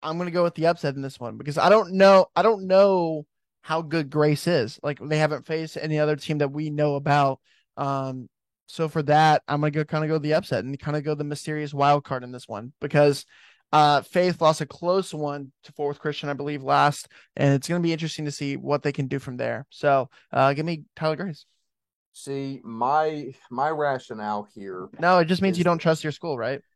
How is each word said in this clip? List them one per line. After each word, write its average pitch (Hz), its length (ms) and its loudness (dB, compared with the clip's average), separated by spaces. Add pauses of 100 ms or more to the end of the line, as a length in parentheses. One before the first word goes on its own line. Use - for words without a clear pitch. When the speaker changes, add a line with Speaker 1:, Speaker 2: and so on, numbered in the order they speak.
Speaker 1:
I'm 160 160 -4
gonna 175 120 -6
go 175 120 0
with 170 120 0
the 160 120 0
upset 160 300 0
in 139 60 -8
this 135 180 -12
one 113 160 -10
because 139 220 -6
I 139 100 4
don't 196 240 4
know, 190 420 8
I 170 80 4
don't 196 240 2
know 185 600 4 (340)
how 160 220 -4
good 151 280 -4
Grace 151 360 2
is. 143 360 0
Like, 147 180 -4
they 151 180 -2
haven't 151 280 0
faced 160 340 -6
any 156 180 -2
other 151 180 2
team 151 220 -4
that 139 140 0
we 151 180 -6
know 147 260 0
about. 143 440 0 (360)
Um, 135 520 -6 (380)
so 160 220 -4
for 156 140 -4
that, 151 440 4
I'm 147 140 -2
gonna 151 100 0
go, 151 140 -2
kinda 156 240 -2
go 160 100 0
the 151 160 0
upset 135 300 -2
and 139 160 -8
kinda 151 220 -4
go 151 120 -4
the 147 80 -6
mysterious 147 520 -8
wild 143 280 4
card 127 220 -8
in 123 80 -14
this 123 160 -16
one 113 320 -10
because, 147 440 2 (480)
uh, 147 300 6
Faith 180 380 0
lost 156 200 4
a 151 60 -4
close 180 460 -2
one 143 400 -8 (120)
to - 80 -20
Fort 147 160 -4
Worth 143 100 -6
Christian, 147 300 -6
I 143 60 -4
believe, 143 280 -8
last, 143 460 2 (280)
and 139 180 4
it's 131 140 -2
gonna 175 120 0
be 170 120 0
interesting 156 320 -6
to 147 80 -6
see 139 240 -6
what 135 260 -2
they 143 100 -2
can 139 140 -4
do 139 120 -6
from 127 180 -10
there. 120 340 -6
So, 135 380 0 (240)
uh, 135 220 2
give 151 100 -4
me 160 200 -6 (120)
Tyler 156 200 -2
Grace. 170 280 -10 (680)
Speaker 2:
See, 139 520 -8
my, 135 680 -2 (160)
my 131 180 -2
rationale 120 880 -4
here 95 340 -12 (100)
Speaker 1:
No, 180 200 4
it 165 80 4
just 175 160 0
means 190 140 0
Speaker 2:
is - 20 -4
Speaker 1:
you 175 60 -2
don't 175 140 2
trust 165 240 0
your 156 100 -6
school, 147 260 -8
right? 123 240 -6 (140)